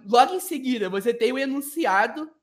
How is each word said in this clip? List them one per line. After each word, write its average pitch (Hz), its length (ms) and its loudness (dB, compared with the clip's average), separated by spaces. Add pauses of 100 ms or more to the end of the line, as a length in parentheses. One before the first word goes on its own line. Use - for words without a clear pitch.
logo 240 280 4
em 370 60 -4
seguida, 254 500 -4
você 196 240 0
tem 233 180 0
o 262 80 -4
enunciado, 269 920 -2 (140)